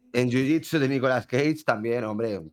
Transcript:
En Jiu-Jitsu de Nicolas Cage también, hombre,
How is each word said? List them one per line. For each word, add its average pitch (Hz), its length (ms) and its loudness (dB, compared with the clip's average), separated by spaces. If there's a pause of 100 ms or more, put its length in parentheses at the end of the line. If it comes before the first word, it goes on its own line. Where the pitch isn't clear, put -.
(120)
En 123 180 2
Jiu-Jitsu 143 480 0
de 135 100 2
Nicolas 127 380 0
Cage 151 400 0
también, 117 380 0
hombre, 107 360 -2 (120)